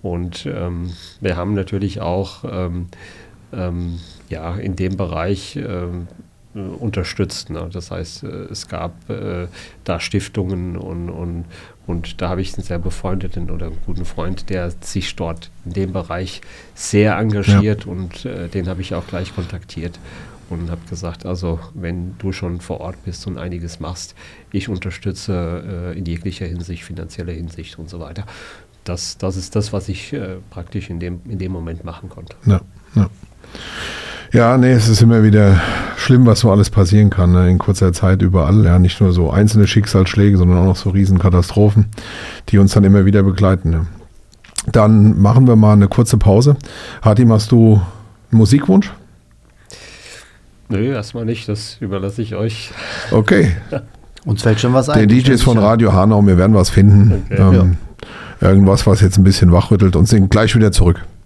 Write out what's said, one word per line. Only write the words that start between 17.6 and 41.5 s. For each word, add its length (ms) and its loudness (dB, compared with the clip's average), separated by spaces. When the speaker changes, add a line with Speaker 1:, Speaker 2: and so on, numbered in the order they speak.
Speaker 2:
Ja. 60 -14
Speaker 1:
und, 340 -12
äh, 240 -10
den 180 -6
habe 140 -10
ich 140 -10
auch 120 -10
gleich 280 -10
kontaktiert 640 -12
und 220 -10
habe 180 -12
gesagt, 360 -12
also 340 -8
wenn 420 -10
du 140 -8
schon 300 -10
vor 180 -14
Ort 240 -16
bist 240 -14
und 100 -12
einiges 420 -12
machst, 360 -14
ich 180 -8
unterstütze, 1200 -10
äh, 60 -12
in 60 -10
jeglicher 420 -10
Hinsicht, 360 -12
finanzieller 500 -14
Hinsicht 440 -14
und 120 -18
so 100 -16
weiter. 240 -14
Das, 340 -12
das 180 -6
ist 180 -12
das, 160 -4
was 160 -8
ich, 260 -10
äh, 240 -10
praktisch 400 -14
in 100 -10
dem, 300 -10
in 80 -10
dem 140 -8
Moment 320 -12
machen 260 -16
konnte. 260 -20
Speaker 2:
Ja, 140 2
ja. 120 2
Ja, 280 4
nee, 120 6
es 160 4
ist 140 4
immer 220 6
wieder 360 6
schlimm, 300 4
was 140 4
so 100 4
alles 180 4
passieren 400 4
kann, 220 2
ne, 180 4
in 80 2
kurzer 360 0
Zeit 280 0
überall. 420 2
Ja, 140 4
nicht 240 2
nur 100 4
so 200 0
einzelne 340 4
Schicksalsschläge, 720 2
sondern 220 4
auch 60 4
noch 100 2
so 160 -6
Riesenkatastrophen, 960 2